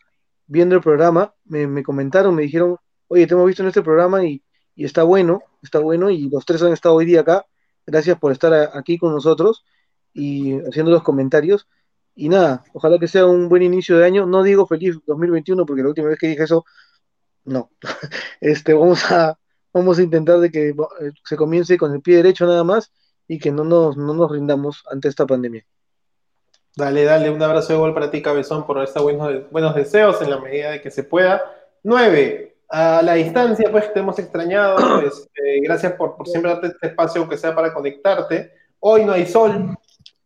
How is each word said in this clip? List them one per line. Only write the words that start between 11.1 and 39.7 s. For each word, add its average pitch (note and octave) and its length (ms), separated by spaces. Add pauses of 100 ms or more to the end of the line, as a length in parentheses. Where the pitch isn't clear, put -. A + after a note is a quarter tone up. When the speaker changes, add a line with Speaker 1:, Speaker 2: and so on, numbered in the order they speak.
Speaker 1:
Y D3 140
nada, E3 360 (100)
ojalá E3+ 260
que E3 80
sea F#3 180
un F3+ 220
buen F3+ 160
inicio F3+ 340
de E3+ 80
año. F#3+ 200
No F#3 180
digo G3 240
feliz E3 300 (100)
dos D3 100
mil F3 140
veintiuno E3+ 340
porque C#3 180
la C#3 60
última D3+ 200
vez D#3 100
que E3 80
dije D#3 160
eso, E3 220 (800)
no. C3 240 (120)
<laughs> - 600
Este, D3+ 320
vamos E3 380
a, E3 260 (340)
vamos F3+ 280
a - 20
intentar E3 380
de F3 120
que, D3+ 180
eh, D3 40 (520)
se D3+ 120
comience E3+ 400
con D3+ 160
el C#3+ 80
pie F3 160
derecho F3+ 300
nada E3+ 160
más G#3 280 (360)
y E3 120
que D3 120
no D3 120
nos, D#3+ 340
no D3 180
nos E3 160
rindamos C#3+ 600
ante C#3 160
esta C#3 200
pandemia. B2 360 (1120)
Speaker 2:
Dale, C#3+ 300
dale, D3+ 240
un D3+ 120
abrazo D#3 320
de D#3+ 60
gol D#3+ 140
para D3+ 180
ti, D3 100
Cabezón, D3 440
por C#3 180
estos C#3 200
buenos, D3 480
buenos D#3+ 240
deseos F#3+ 460
en D3 100
la C3+ 80
medida C#3+ 320
de D3 100
que C#3 100
se C3+ 120
pueda. F#3 380 (420)
Nueve, G3 720 (120)
a D#3+ 340
la E3+ 100
distancia, G#3+ 580
pues, G#3+ 220
te G3+ 60
hemos G3 200
extrañado, F3+ 800
Speaker 1:
<clears throat> C#3+ 60
Speaker 2:
este, C#3 540
gracias E3 320
por, D#3+ 240
por D3 100
siempre E3+ 240
darte E3+ 160
este E3+ 200
espacio, E3 340
aunque D#3 160
sea E3 180
para D#3+ 180
conectarte. E3 800 (280)
Hoy G#3+ 260
no G3+ 80
hay F3 140
sol A3 500 (480)